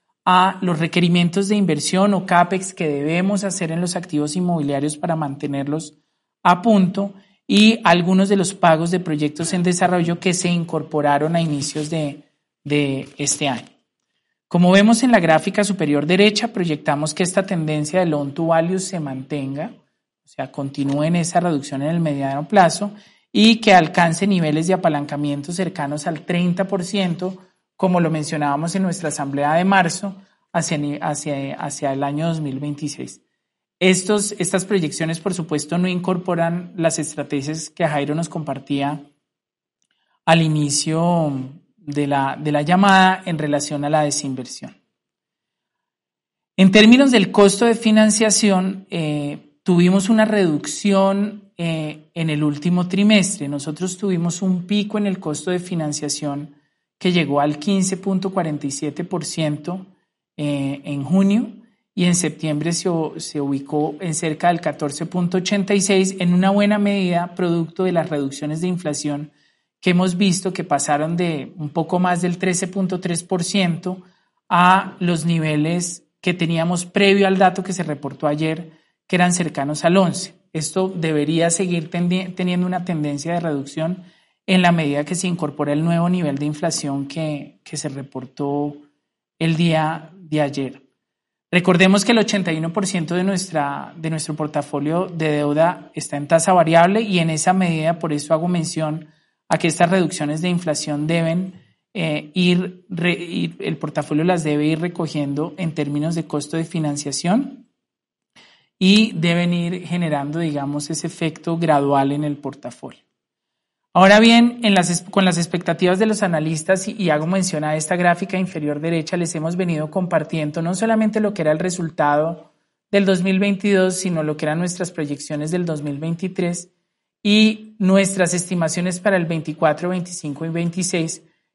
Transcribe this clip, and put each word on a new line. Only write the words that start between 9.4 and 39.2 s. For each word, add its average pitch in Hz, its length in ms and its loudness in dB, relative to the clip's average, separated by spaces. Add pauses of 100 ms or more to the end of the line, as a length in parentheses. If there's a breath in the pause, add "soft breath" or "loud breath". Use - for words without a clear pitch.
en 180 120 0
desarrollo 175 560 0
que 185 120 0
se 175 160 -2
incorporaron 156 840 0
a 170 60 2
inicios 151 500 -4
de, 151 320 -6 (400)
de 139 460 -2 (100)
este 147 300 -2
año. 117 200 -6 (800)
Como 180 220 6
vemos 214 320 6
en 254 80 4
la 226 80 6
gráfica 165 460 2
superior 151 420 0
derecha, 208 460 2
proyectamos 151 600 -2
que 190 100 -2
esta 185 200 0
tendencia 156 560 -2
de 175 60 2
loan 147 260 -2
to 165 140 -4
value 165 320 2
se 185 220 -6
mantenga, 139 720 -8 (520)
o - 40 -20
sea, 135 240 -10
continúe 139 520 -4
en 170 120 2
esa 170 240 0
reducción 143 420 -2
en 147 60 -2
el 170 120 -2
mediano 143 460 -4
plazo 202 460 2 (400 loud breath)
y 220 240 6
que 214 180 6
alcance 170 520 4
niveles 165 420 2
de 185 60 4
apalancamiento 147 800 -2
cercanos 160 540 -6
al 160 160 -6
treinta 180 460 0
por 190 160 -2
ciento, 185 540 -4 (380 loud breath)
como 180 240 2
lo 165 100 2
mencionábamos 151 640 -2
en 190 60 0
nuestra 165 260 -2
asamblea 143 460 -2
de 175 100 2
marzo, 190 520 0 (360 soft breath)
hacia 160 260 -2
ni-, 147 220 -6
hacia, 143 540 -6
hacia 143 380 -6
el 135 120 -4
año 147 240 -4
dos 160 120 -2
mil 135 200 -6
veintiséis. 143 600 -10 (580)
Estos, 190 600 2
estas 185 260 -2
proyecciones, 165 560 -2
por 190 140 -4
supuesto, 160 420 -4
no 180 100 2
incorporan 175 920 -2
las 165 220 0
estrategias 147 720 -6
que - 180 -2
Jairo 147 280 -2
nos 160 140 -4
compartía 143 760 -6 (1200)